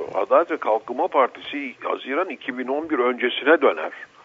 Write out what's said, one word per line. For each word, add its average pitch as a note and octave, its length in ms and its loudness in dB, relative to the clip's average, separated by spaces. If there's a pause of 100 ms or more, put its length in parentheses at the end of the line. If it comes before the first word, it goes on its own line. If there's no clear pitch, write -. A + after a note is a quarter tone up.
(180)
Adalet C3+ 320 4
ve D3+ 60 -2
Kalkınma A#2+ 520 -2
Partisi C#3 720 -2
Haziran D3 480 -4
iki B2 300 -10
bin B2 100 -6
on D3+ 220 -4
bir D3 80 0
öncesine B2 640 2
döner. F#2 300 4 (320)